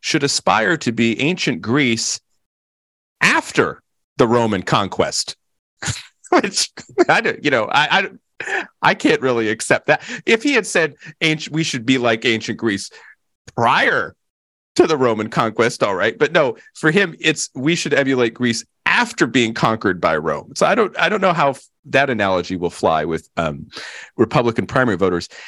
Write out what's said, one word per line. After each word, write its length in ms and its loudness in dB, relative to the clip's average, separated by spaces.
should 200 0
aspire 540 2
to 160 -2
be 300 0
ancient 400 -2
Greece 580 -2
after 600 0
the 100 4
Roman 360 2
conquest, 720 -2
<laughs> 500 -10
which 400 0
I 140 4
don't, 200 -4
you 100 0
know, 200 0
I, 380 2
I, 240 -6
I 120 2
can't 280 0
really 260 0
accept 400 0
that. 140 2
If 180 2
he 100 0
had 140 0
said, 280 -2
"Ancient, 340 -2
we 80 0
should 220 -6
be 120 4
like 280 0
ancient 320 -2
Greece 320 -4
prior 580 0
to 120 6
the 100 2
Roman 320 0
conquest," 520 0
all 140 0
right. 220 0
But 160 0
no, 240 2
for 180 0
him, 280 0
it's, 360 -2
"We 200 0
should 180 -4
emulate 400 2
Greece 320 -2
after 400 0
being 280 0
conquered 480 0
by 160 2
Rome." 380 -6
So 100 2
I 100 2
don't, 240 0
I 80 2
don't 140 -2
know 100 2
how 200 0
f-, 140 -14
that 240 2
analogy 480 0
will 120 -2
fly 360 0
with, 320 -6
um, 300 -4
Republican 500 2
primary 300 2
voters. 320 0